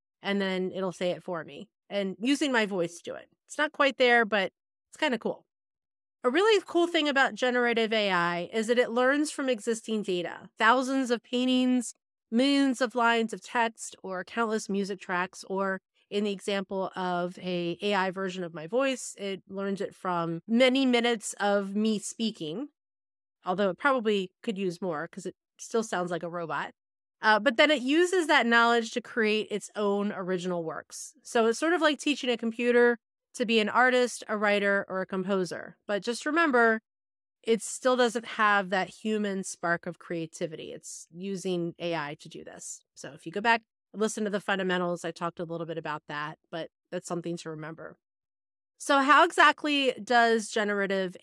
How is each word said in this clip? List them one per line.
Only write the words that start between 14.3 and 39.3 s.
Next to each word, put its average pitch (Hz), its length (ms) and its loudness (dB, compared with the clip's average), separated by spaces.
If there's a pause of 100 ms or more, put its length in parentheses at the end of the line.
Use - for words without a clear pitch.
music 196 320 -4
tracks, 180 480 -4
or 190 320 -2 (280)
in 208 140 -2
the 208 80 -2
example 196 640 -4
of 180 440 -2
a 175 420 -4
A 202 120 0
I 190 180 0
version 185 340 -6
of 165 80 -12
my 160 140 -12
voice, 262 500 -2
it 196 320 -8
learns 196 320 -6
it 175 120 -6
from 170 540 -4
many 254 380 4
minutes 240 560 0
of 202 340 0
me 214 240 0
speaking, 220 720 -6 (760)
although 185 240 0
it 175 80 -4
probably 214 540 0 (100)
could 208 160 -6
use 185 240 -4
more 165 280 -6
'cause - 160 -14
it 185 100 -10 (220)
still - 260 -4
sounds 180 260 -4
like 170 140 -4
a 170 60 -8
robot. 165 420 -6 (500)
Uh, 214 160 6
but 226 200 4
then 302 120 8
it 277 120 4
uses 330 460 2
that 277 180 6
knowledge 233 460 4
to 240 100 -4
create 214 500 0
its 202 240 -6
own 202 380 0
original 180 500 -4
works. - 580 -10
So 226 260 2
it's 226 120 0
sort 330 140 2
of 330 80 2
like 302 180 2
teaching 262 300 -2
a 233 80 0
computer 240 600 2 (360)
to 247 140 -2
be 226 120 4
an 208 100 2
artist, 247 580 4
a 214 100 -4
writer, 202 500 2
or 190 140 -4
a 185 60 -6
composer. 185 680 -4 (120)
But 202 160 -2
just 233 200 -6
remember, 247 580 4 (600)
it 226 220 0
still - 320 0
doesn't 233 300 0
have 202 440 2
that 185 200 -2
human 208 540 -4